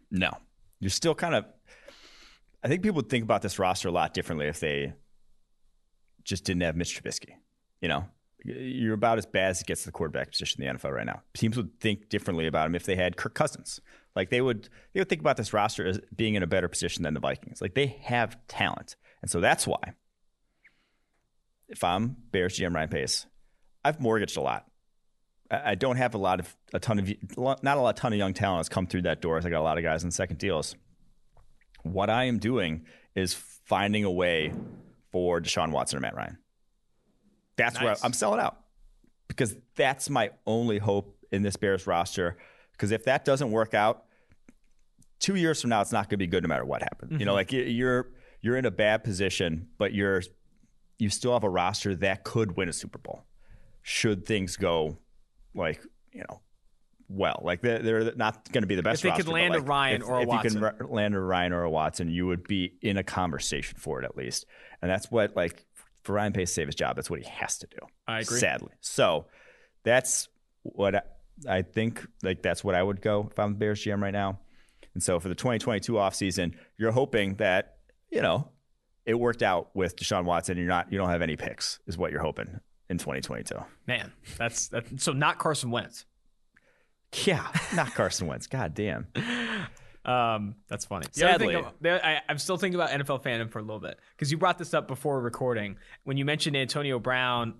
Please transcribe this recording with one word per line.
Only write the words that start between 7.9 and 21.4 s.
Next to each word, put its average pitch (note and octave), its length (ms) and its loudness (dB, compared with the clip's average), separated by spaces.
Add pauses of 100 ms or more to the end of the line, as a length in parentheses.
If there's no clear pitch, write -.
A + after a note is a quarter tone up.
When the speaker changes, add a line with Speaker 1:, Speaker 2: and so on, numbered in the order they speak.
Speaker 1:
you're B2+ 480 -2
about A2+ 240 4
as G2+ 80 -2
bad F#2+ 240 2
as F#2 100 0
it - 80 -10
gets F#2 140 -4
to - 80 -10
the - 20 -8
quarterback C2+ 400 -4
position - 300 -4
in C2+ 60 -4
the - 20 -2
N B1+ 80 -4
F - 80 -8
L C#2+ 60 -4
right A#1 140 -4
now. - 160 -8 (120)
Teams A#2 240 0
would G2+ 240 -4
think G#2 260 0
differently E2+ 400 0
about D#2 180 2
him E2+ 100 0
if F2 100 -4
they F#2+ 100 0
had F2+ 220 2
Kirk - 180 -6
Cousins. - 460 -4 (340)
Like, F#2+ 140 0
they B2 100 2
would, B2 300 0 (240)
they F#3+ 80 0
would F3+ 80 -2
think E3+ 100 0
about D3+ 160 4
this G#2+ 160 -4
roster G#2 340 2
as F#2 140 0 (160)
being A2 200 2
in G2 80 2
a E2+ 40 0
better F2+ 220 2
position - 340 -4
than D2+ 100 -2
the C#2+ 60 -2
Vikings. - 420 -4
Like, F#2+ 120 -4
they C#3 140 2 (160)
have A#2 340 0 (100)
talent. - 480 -6 (260)
And - 80 -8
so E2+ 120 -2
that's C3+ 260 4
why, - 280 -4 (1700)